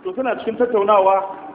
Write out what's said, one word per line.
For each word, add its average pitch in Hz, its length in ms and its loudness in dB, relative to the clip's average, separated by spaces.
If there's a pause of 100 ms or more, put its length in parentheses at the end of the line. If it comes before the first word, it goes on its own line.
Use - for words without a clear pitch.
To, 185 120 -8
suna 247 240 -2
cikin 220 180 -6
tattaunawa, 202 760 2 (200)